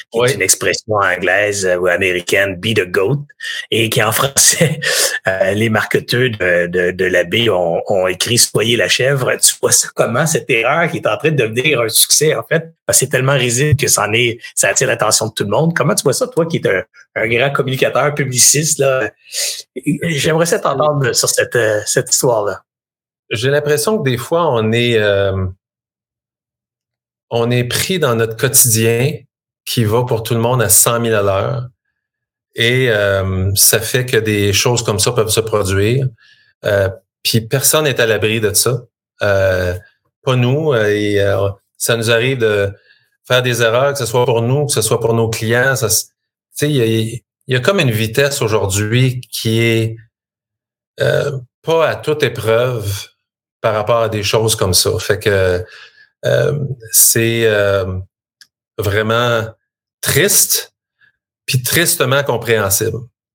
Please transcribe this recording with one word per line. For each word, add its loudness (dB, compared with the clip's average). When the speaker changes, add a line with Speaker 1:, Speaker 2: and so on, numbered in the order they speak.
Speaker 1:
qui -2
Speaker 2:
Oui. 2
Speaker 1:
est 0
une -4
expression -2
anglaise, 0
euh, 2
ou 0
américaine, 0
Be -4
the 2
Goat, 0
et 0
qui 0
en 0
français, 2
<laughs> -4
euh, 0
les 0
marketeurs 0
de, 2
de, 0
de -2
l'abbé 0
ont, 0
ont 0
écrit -2
Soyez 0
la 2
chèvre. 0
Tu 0
vois 0
ça 2
comment, 0
cette -2
erreur 2
qui -4
est -2
en 0
train 0
de -2
devenir 0
un 0
succès, 0
en -6
fait, -4
parce 2
que 0
c'est -4
tellement 0
risible 0
que 0
ça 0
en -2
est, 0
ça 0
attire 0
l'attention 0
de -6
tout -4
le -4
monde. 2
Comment 0
tu -2
vois 2
ça, -2
toi, 0
qui -4
es -2
un, 0
un -2
grand 0
communicateur, 0
publiciste, 0
là ? 0
J'aimerais 0
ça 0
t'entendre 0
sur 0
cette, -2
euh, 0
cette -2
histoire-là. -2
Speaker 2:
J'ai -2
l'impression 0
que -2
des 0
fois, -2
on 0
est, 2
euh, 0
on 0
est 2
pris -2
dans 2
notre -2
quotidien 2
qui 0
va 2
pour -2
tout -4
le 0
monde 2
à 0
cent 2
mille 0
à 2
l'heure. -2
Et, 2
euh, 0
ça 2
fait -2
que 0
des 2
choses 0
comme -2
ça 0
peuvent 0
se 0
produire. 0
Euh, 2
puis 0
personne 0
n'est 0
à 2
l'abri 0
de 0
ça. 0
Euh, 0
pas 0
nous. 2
Euh, 2
et, 0
euh, 0
ça 0
nous -2
arrive 0
de 0
faire 2
des 0
erreurs, 2
que -6
ce -4
soit 0
pour 2
nous, 0
que -4
ce 0
soit 0
pour 0
nos 2
clients. 0
Ça -2
s-, -2
tu 0
sais, 0
il 0
y 2
a, 2
il -2
y 2
a 0
comme 2
une 2
vitesse 0
aujourd'hui 0
qui -2
est... 0
Euh, 0
pas 2
à -4
toute -4
épreuve -2
par 0
rapport 0
à 0
des -4
choses 0
comme 0
ça. 2
Fait -2
que, 0
euh, 0
c'est, 2
euh, 2
vraiment 0
triste, 0
puis -2
tristement 0
compréhensible. 0